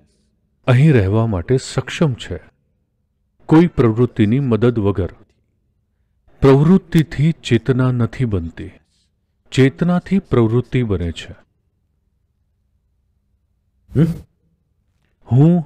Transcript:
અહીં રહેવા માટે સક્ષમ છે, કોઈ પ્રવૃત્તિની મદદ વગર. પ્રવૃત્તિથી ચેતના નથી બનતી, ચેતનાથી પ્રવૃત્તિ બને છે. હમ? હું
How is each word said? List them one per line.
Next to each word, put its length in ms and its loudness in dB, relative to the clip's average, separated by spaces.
અહીં 260 4
રહેવા 340 2
માટે 300 -2
સક્ષમ 560 -4
છે, 240 -12
કોઈ 180 6
પ્રવૃત્તિની 720 0
મદદ 400 0
વગર. 320 -4
પ્રવૃત્તિથી 920 2
ચેતના 600 -2
નથી 340 -4
બનતી, 460 -8
ચેતનાથી 680 0
પ્રવૃત્તિ 640 -2
બને 280 -4
છે. 220 -16
હમ? 260 0
હું 260 4